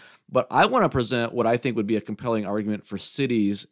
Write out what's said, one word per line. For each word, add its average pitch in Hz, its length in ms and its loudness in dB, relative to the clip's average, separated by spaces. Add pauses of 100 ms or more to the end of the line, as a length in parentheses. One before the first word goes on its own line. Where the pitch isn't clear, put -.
(300)
But - 200 0
I 147 160 6
wanna 220 220 4
present 120 460 -2
what 117 120 2
I 120 100 4
think 120 200 -2
would 107 100 -2
be 107 100 0
a 101 40 -2
compelling 110 460 -4
argument 104 400 -4
for 98 120 -8
cities 110 720 0